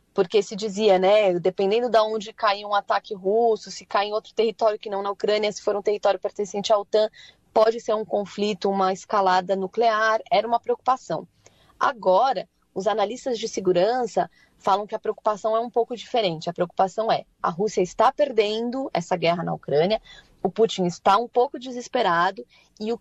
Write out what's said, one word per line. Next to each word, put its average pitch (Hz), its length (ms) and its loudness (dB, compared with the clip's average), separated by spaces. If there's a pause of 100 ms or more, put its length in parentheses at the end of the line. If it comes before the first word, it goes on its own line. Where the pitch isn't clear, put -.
(140)
porque 196 280 2
se 208 140 -12
dizia, 196 420 2
né, 190 420 4
dependendo 196 500 0
da 220 140 4
onde 220 300 -4
cair 208 320 -2
um 208 80 -4
ataque 202 400 -2
russo, 208 560 0
se 190 160 -16
cair 208 240 -2
em 208 40 -6
outro 214 200 -8
território 220 460 0
que - 100 -12
não 196 140 -4
na 202 80 -4
Ucrânia, 208 400 -2
se - 100 -14
for 208 140 -2
um 202 60 -4
território 202 380 0
pertencente 202 540 -4
à 208 40 6
otan, 214 300 0 (460)
pode 226 260 2
ser 220 140 -4
um 214 100 -2
conflito, 202 680 -4
uma 190 220 2
escalada 190 640 0
nuclear, 220 640 0 (120)
era 208 160 2
uma 233 120 0
preocupação. - 680 -2 (520)
Agora, 226 680 2 (240)
os 190 140 -6
analistas 233 500 -2
de 220 100 -6
segurança 196 800 0 (280)
falam 202 300 0
que 220 80 -6
a 214 40 -10
preocupação 214 560 -2
é 226 40 2
um 233 100 -4
pouco 233 260 0
diferente. 190 540 -2
A 170 40 -6
preocupação 190 580 -2
é: - 140 0 (160)
a - 80 -2
Rússia 185 320 -2
está 220 300 2
perdendo 240 800 -2
essa 175 220 -2
guerra 170 280 0
na 170 100 -4
Ucrânia, 160 480 0 (400)
o 190 80 -2
Putin 190 360 0
está 190 320 2
um 240 100 -4
pouco 254 320 0
desesperado, 240 880 -2 (340)
e 214 120 -6
o 233 100 -6